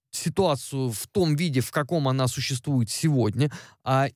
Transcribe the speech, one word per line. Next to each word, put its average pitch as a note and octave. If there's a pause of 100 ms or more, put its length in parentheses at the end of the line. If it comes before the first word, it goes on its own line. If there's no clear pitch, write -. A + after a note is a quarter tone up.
(140)
ситуацию C#3+
в -
том D#3+
виде, D3
в -
каком D3
она C3
существует C3
сегодня, C3+ (320)
а C3+